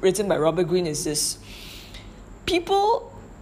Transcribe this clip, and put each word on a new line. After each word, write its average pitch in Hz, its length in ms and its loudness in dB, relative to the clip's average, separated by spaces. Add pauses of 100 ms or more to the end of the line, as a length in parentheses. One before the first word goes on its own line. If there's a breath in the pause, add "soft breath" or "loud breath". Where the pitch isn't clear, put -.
written 190 280 4
by 165 80 4
Robert 160 280 4
Greene 175 240 2
is 151 160 -2
this. - 340 -2 (1080 loud breath)
People 392 680 2 (300)